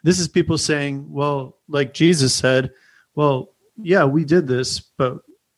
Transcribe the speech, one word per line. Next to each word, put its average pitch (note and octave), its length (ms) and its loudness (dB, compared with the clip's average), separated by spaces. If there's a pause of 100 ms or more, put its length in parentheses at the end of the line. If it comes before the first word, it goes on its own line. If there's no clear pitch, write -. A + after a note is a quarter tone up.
This F3+ 160 2
is E3 80 -4
people D#3+ 300 0
saying, C#3+ 520 -4
well, C#3+ 480 -6 (100)
like C#3+ 260 -2
Jesus D#3 400 2
said, C3 380 0 (440)
'Well, C#3+ 380 0 (240)
yeah, F#3 260 2
we C#3+ 220 0
did D#3+ 220 2
this, B2+ 320 -4
but - 400 -6 (380)